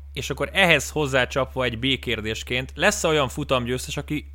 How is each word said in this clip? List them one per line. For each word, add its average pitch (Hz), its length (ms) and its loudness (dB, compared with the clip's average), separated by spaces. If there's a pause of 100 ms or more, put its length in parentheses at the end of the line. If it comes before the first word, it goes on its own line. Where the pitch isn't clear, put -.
(140)
és - 160 -6
akkor 139 240 -2
ehhez 165 360 4
hozzácsapva 131 720 0
egy 117 160 -2
B 131 200 0
kérdésként, 113 760 -4
lesz-e 175 320 2
olyan 151 220 4
futamgyőztes, 127 680 -2
aki 147 380 -6